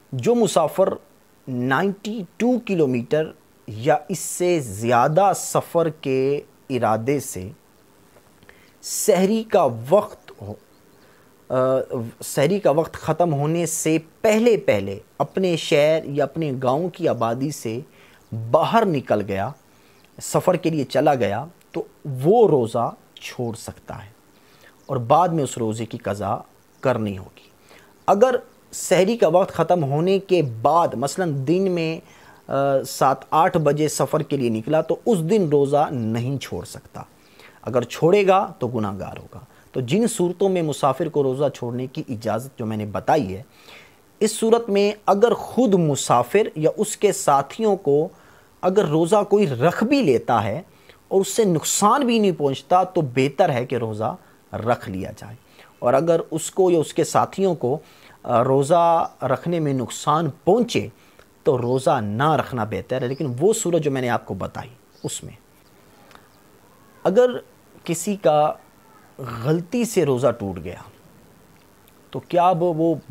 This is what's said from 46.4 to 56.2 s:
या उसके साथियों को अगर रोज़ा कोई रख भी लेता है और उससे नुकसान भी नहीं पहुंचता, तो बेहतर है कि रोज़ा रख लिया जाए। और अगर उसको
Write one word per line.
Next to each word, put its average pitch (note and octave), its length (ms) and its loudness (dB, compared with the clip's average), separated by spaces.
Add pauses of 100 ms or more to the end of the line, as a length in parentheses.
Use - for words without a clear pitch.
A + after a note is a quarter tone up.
या D#3 120 2
उसके G3+ 440 0
साथियों F#3+ 600 0
को D3+ 360 2 (520)
अगर F#3+ 220 4
रोज़ा E3+ 380 2
कोई G#3 220 2
रख C#3+ 380 0
भी C#4 180 4
लेता A#2+ 380 2
है G#2+ 260 -4 (460)
और F#3+ 100 4
उससे G#3+ 240 0
नुकसान G#3 580 2
भी A#3 160 2
नहीं G3+ 140 2
पहुंचता, D3+ 500 0
तो F3+ 180 -2
बेहतर C#3 500 2
है B2 140 -2
कि C3 120 -4
रोज़ा A2+ 400 -4 (360)
रख A2 360 -2
लिया F#2 220 -8
जाए। G#2+ 260 -18 (440)
और B2 120 2
अगर E3 260 4
उसको E3+ 520 -2